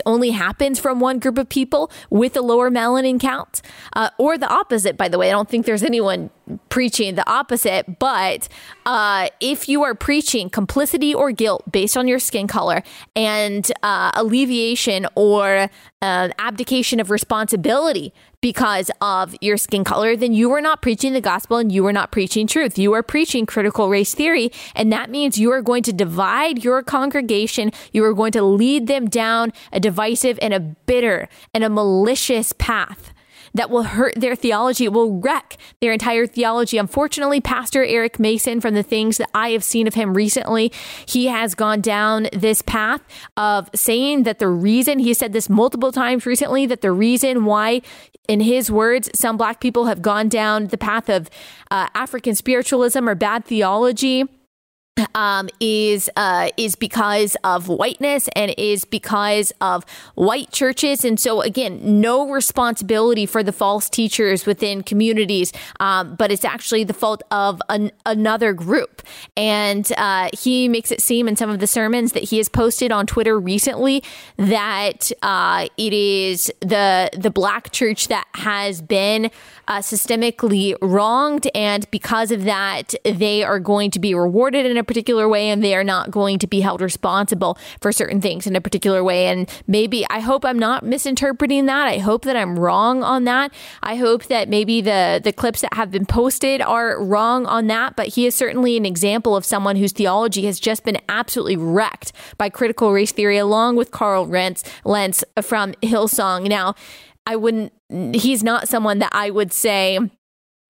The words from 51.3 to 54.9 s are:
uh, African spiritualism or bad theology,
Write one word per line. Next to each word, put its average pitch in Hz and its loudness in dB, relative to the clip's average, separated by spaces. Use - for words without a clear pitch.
uh, 190 -2
African 247 -4
spiritualism 247 0
or 214 0
bad 214 -2
theology, 247 2